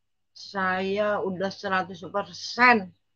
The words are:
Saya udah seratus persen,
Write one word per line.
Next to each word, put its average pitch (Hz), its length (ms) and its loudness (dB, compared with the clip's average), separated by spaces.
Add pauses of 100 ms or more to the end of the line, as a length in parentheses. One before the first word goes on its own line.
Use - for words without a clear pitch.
(360)
Saya 196 880 0
udah 185 240 -2
seratus 190 640 -4
persen, 202 800 2 (240)